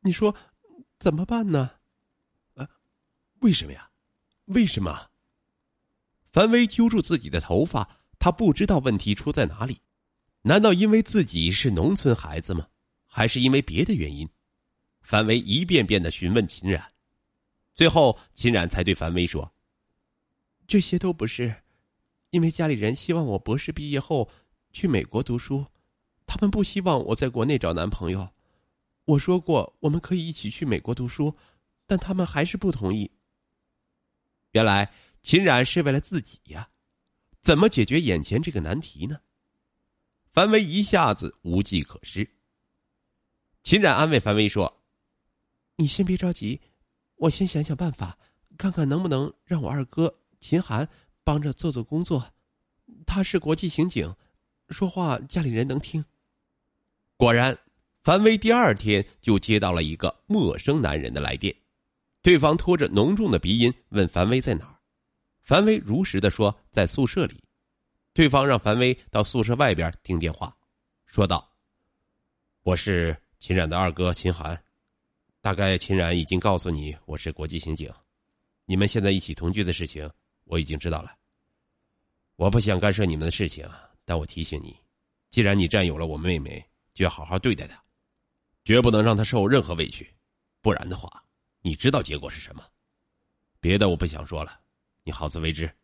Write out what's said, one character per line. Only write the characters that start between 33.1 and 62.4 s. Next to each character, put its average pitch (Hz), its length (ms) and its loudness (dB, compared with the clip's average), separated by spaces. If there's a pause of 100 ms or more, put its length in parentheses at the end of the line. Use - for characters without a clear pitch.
原 110 100 4
来 101 300 2 (300)
秦 180 200 4
冉 131 220 4
是 170 180 -2
为 143 80 0
了 135 80 0
自 156 220 -6
己 - 180 -16 (100)
呀， 78 200 -14 (720)
怎 151 180 4
么 214 120 6
解 110 160 0
决 139 120 0
眼 98 240 0
前 107 200 -2
这 165 100 -6
个 101 80 -4
难 82 220 -4
题 78 240 -12
呢？ 147 120 -10 (1120)
樊 196 200 2
威 214 120 4
一 180 200 -2
下 165 320 2
子 - 260 -10
无 90 220 -2
计 90 200 -2
可 - 200 -12
施。 101 260 -8 (1300)
秦 202 180 4
冉 156 160 4
安 151 140 2
慰 139 100 4
樊 104 160 0
威 107 100 4
说 - 380 -4 (920)
：“你 160 100 0
先 190 180 -2
别 185 140 -2
着 180 120 -2
急， 123 300 -6 (560)
我 160 140 2
先 190 160 -2
想 160 160 -2
想 156 140 -6
办 165 160 -4
法， 90 260 -10 (400)
看 190 140 -2
看 156 160 0
能 147 120 0
不 185 80 -4
能 143 240 -2 (120)
让 165 180 -4
我 90 80 -4
二 139 140 -4
哥 160 280 -2 (280)
秦 165 200 0
寒 131 280 -4 (340)
帮 147 180 0
着 147 120 -4
做 165 180 -4
做 123 140 -6
工 156 180 -4
作。 147 260 -2 (800)
他 190 160 0
是 185 160 0
国 156 160 0
际 165 140 -6
刑 160 200 0
警， 90 240 -4 (580)
说 - 180 -4
话 170 280 -2 (120)
家 - 120 -4
里 147 100 -2
人 117 180 -2
能 135 100 -2
听。” 151 260 -8 (1120)
果 117 160 6
然， 120 240 2 (440)
樊 180 240 4
威 220 120 8
第 220 160 2
二 233 220 4
天 104 320 0 (140)
就 104 180 4
接 107 220 2
到 98 100 0
了 85 140 -2
一 78 100 -6
个 - 180 -4 (140)
陌 185 320 0
生 143 240 0
男 78 180 -2
人 60 140 -8
的 71 60 -4
来 69 160 -4
电， - 180 -6 (680)
对 175 140 6
方 151 200 4